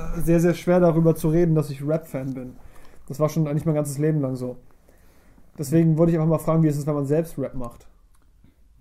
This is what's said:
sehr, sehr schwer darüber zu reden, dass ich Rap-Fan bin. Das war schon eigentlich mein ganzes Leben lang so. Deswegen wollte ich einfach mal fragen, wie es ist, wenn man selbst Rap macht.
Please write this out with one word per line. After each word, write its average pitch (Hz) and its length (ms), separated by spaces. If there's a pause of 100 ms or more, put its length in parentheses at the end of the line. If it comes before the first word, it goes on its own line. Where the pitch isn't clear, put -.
(180)
sehr, 165 240
sehr 170 120
schwer 175 280
darüber 165 340
zu 160 140
reden, 165 260
dass 147 140
ich 139 180
Rap-Fan 139 460
bin. 127 240 (500)
Das 135 120
war 151 100
schon 156 180
eigentlich 147 180
mein 156 100
ganzes 143 220
Leben 156 220
lang 131 160
so. 123 220 (1000)
Deswegen 160 400
wollte 170 140
ich 170 80
einfach 156 100
mal 156 80
fragen, 160 260
wie 156 40
es 147 100
ist, 143 80
wenn 151 100
man 143 100
selbst 156 340
Rap 131 160
macht. 127 320 (920)